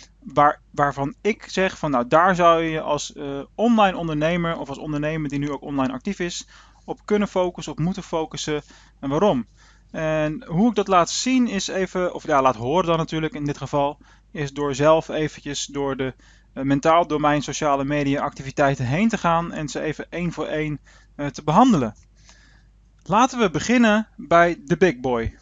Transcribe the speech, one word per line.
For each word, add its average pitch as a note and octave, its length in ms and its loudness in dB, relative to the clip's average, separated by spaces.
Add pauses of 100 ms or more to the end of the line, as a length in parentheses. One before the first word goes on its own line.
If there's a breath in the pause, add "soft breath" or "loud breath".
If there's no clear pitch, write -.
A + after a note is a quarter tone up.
(200 loud breath)
waar, D3 420 2 (100)
waarvan C#3 500 -2
ik - 280 -2
zeg F#3 280 -2
van, D#3 140 -4
nou, B2 160 0
daar E3+ 280 4
zou E3+ 280 4
je D#3+ 180 -4
als, D3 320 -4
eh, C#3 260 -10 (160)
online G#3+ 420 2
ondernemer E3 600 -2
of C3+ 120 -10
als C#3 80 -10
ondernemer D3+ 520 -4
die C#3+ 100 -4
nu C#3+ 120 -4
ook C3+ 100 -8
online C#3 320 -2
actief F#3+ 260 -8
is, - 280 -8 (380 soft breath)
op - 200 -12
kunnen G#3 220 0
focussen, F3+ 460 -4
op - 60 -10
moeten F3 240 -2
focussen D#3 580 -6 (380 soft breath)
en C#3 100 -8
waarom. D3+ 360 2 (460 soft breath)
En D#3 560 -4
hoe F#3 220 2
ik G#3 60 -2
dat G3+ 120 -2
laat F3+ 220 4
zien B3+ 380 0
is F#3+ 200 -4
even, F3+ 460 -2
of - 120 -12
ja, C#3+ 160 2
laat C3 140 4
horen C#3 300 0
dan E3 120 2
natuurlijk D#3+ 360 -4
in D3 120 -6
dit C#3+ 120 -4
geval, C#3+ 400 -2 (340 soft breath)
is C#3+ 220 -6
door C#3+ 220 -4
zelf D#3 320 4
eventjes - 580 -6
door C#3 320 -4
de, C3 160 -4 (400 soft breath)
eh, C3+ 100 -8
mentaal D#3+ 440 4
domein D3 360 0
sociale C#3+ 400 -2
media C#3 380 -2
activiteiten C#3 640 -2
heen E3 240 0
te G#3 80 -4
gaan E3+ 340 0
en D#3 180 -8
ze D3+ 120 -8
even D3+ 300 -6
één E3+ 200 -6
voor D#3 140 -6
één, D#3 340 -6 (360 soft breath)
eh, C#3+ 120 -6
te D3 160 -10
behandelen. D#3 520 4 (1080 soft breath)
Laten A#3+ 360 2
we G#3+ 100 2
beginnen A3 640 2
bij E3+ 500 2
de E3+ 120 -2
big E3 220 2
boy, B2 420 -4